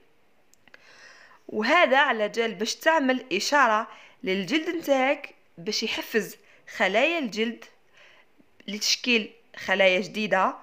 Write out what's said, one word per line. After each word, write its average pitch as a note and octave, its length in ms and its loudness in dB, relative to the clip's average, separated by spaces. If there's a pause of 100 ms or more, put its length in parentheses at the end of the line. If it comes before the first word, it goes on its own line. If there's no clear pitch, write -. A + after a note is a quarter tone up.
(1500)
وهذا C4 500 2
على A#3+ 300 2
جال A3 260 -4
باش G3+ 200 -4
تعمل C#4 580 2
إشارة A#3+ 560 2 (340)
للجلد G3 460 -2
نتاعك C#4+ 640 0 (240)
باش F#3+ 240 -6
يحفز G#3+ 540 -4 (400)
خلايا A#3 420 2
الجلد A3+ 460 -4 (1040)
لتشكيل G#3+ 600 0 (260)
خلايا F#3+ 440 2
جديدة، G3 600 0